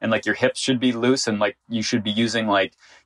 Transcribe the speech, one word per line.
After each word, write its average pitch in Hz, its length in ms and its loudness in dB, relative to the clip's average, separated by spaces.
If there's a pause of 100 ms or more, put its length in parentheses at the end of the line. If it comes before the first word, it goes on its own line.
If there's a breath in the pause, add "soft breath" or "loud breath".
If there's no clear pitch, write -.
and, 113 100 -2
like, 107 160 0
your 107 80 0
hips - 260 0
should 131 200 0
be 127 120 2
loose 120 340 2
and, 107 140 -2
like, 104 160 0 (120)
you 110 140 -4
should 110 220 -2
be 107 60 -4
using, 110 360 0
like, 98 280 2 (320 soft breath)